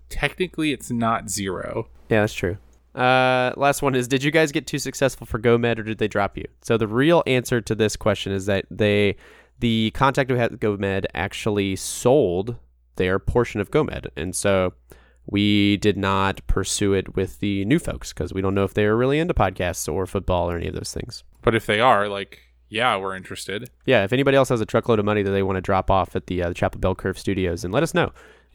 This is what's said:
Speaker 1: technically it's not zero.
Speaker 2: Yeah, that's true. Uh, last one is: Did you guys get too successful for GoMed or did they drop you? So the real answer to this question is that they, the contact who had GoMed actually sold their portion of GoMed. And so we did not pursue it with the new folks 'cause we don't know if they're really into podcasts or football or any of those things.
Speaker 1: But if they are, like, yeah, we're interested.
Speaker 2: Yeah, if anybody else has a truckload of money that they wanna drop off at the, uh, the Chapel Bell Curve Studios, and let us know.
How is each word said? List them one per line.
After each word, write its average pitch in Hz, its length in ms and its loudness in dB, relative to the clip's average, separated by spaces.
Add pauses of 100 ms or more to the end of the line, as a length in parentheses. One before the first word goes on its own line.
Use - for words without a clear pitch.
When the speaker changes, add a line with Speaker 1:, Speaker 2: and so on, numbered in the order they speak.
Speaker 1:
technically 156 640 -4
it's - 180 -8
not 113 400 -2
zero. 98 580 -6 (200)
Speaker 2:
Yeah, 110 140 4
that's 107 120 0
true. 92 240 -4 (380)
Uh, 127 600 2
last 139 240 0
one 135 140 0
is: 123 140 0
Did 131 160 0
you 147 80 0
guys 156 180 4
get 143 160 -4
too 151 140 -6
successful - 460 -2
for - 120 -4
GoMed 117 400 4
or 110 60 -6
did 107 140 -6
they 107 100 2
drop 101 280 -2
you? - 100 -10 (160)
So 117 140 0
the 110 120 0
real 143 380 4
answer 127 340 2
to 110 160 -2
this 107 200 2
question 98 360 -2
is 95 140 -4
that 98 260 0
they, 101 420 2 (460)
the 113 340 2
contact 135 360 2
who 127 60 0
had 117 240 -2
GoMed 98 440 -2 (100)
actually 98 640 -2
sold 120 800 0 (400)
their 92 240 2
portion - 400 0
of 95 100 -4
GoMed. - 460 -2
And 85 180 -6
so 92 400 2 (520)
we 104 500 2
did 98 200 2
not 98 520 0
pursue 98 440 0
it 95 240 -2
with 95 240 -4
the 98 260 -2
new 139 120 4
folks - 340 -8
'cause - 220 -8
we 95 80 -2
don't 95 120 0
know 98 100 2
if 95 100 -4
they're 104 220 2
really 131 240 2
into 170 140 -2
podcasts 92 580 -2
or 92 140 -2
football 90 440 -2
or 87 60 -4
any 85 120 -6
of 85 60 -8
those - 180 -8
things. - 300 -10 (200)
Speaker 1:
But 113 140 2
if 110 100 -4
they 107 140 2
are, 107 280 4
like, 98 320 -8 (280)
yeah, 113 280 0
we're 95 200 -4
interested. 98 540 -10 (160)
Speaker 2:
Yeah, 117 180 4
if 98 80 -2
anybody 135 240 4
else 131 140 4
has 120 100 0
a 107 60 -2
truckload 113 340 2
of 101 40 0
money 107 180 2
that 98 80 0
they 98 120 2
wanna 95 180 -2
drop 95 300 0
off 95 240 2
at 95 140 -6
the, 90 140 -2
uh, 85 60 0
the 92 60 -4
Chapel - 260 -2
Bell 95 140 0
Curve 92 240 -4
Studios, 92 460 -2
and 87 100 -6
let 131 80 2
us 165 120 -2
know. 170 180 0 (420)